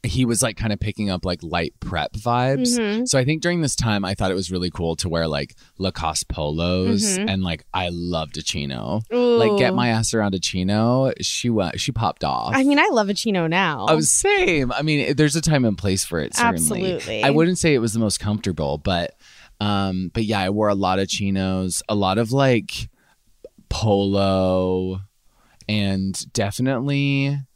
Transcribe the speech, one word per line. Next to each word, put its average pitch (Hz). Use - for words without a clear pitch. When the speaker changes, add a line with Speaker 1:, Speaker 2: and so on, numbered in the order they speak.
Speaker 1:
he 127
was, 113
like, 113
kinda 110
picking 104
up, 90
like, 90
light 85
prep 85
vibes. 135
Speaker 2:
Mm-hmm. 220
Speaker 1:
So 147
I 123
think 156
during 175
this 147
time, 104
I 95
thought 95
it 92
was 90
really 90
cool 82
to 92
wear, 82
like, 71
Lacoste 85
polos 87
Speaker 2:
Mm-hmm. -
Speaker 1:
and, 95
like, 82
I 90
loved 87
a 78
chino. 69
Like, 233
get 120
Speaker 2:
Ooh. -
Speaker 1:
my 123
ass 113
around 104
a 90
chino. 113
She -
wa-, 101
she -
popped 110
off. 64
Speaker 2:
I 269
mean, 285
I 359
love 208
a 208
chino 190
now. 160
Speaker 1:
Oh, 160
same. 180
I 135
mean, 147
there's 151
a 165
time 143
and 101
place 98
for 82
it, -
certainly. 202
Speaker 2:
Absolutely. 107
Speaker 1:
I 139
wouldn't 170
say 160
it 127
was 113
the 113
most 107
comfortable, 82
but, 85
um, 98
but 113
yeah, 104
I 92
wore 104
a 101
lot 95
of 98
chinos, 95
a 107
lot 98
of, 113
like, 131
polo, 95
and 98
definitely 139